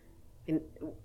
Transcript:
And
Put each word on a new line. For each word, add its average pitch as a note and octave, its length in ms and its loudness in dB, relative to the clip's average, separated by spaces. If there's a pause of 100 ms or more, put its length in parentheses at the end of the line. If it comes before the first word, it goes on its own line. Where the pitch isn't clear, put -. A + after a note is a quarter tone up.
(480)
And D#3 140 8 (420)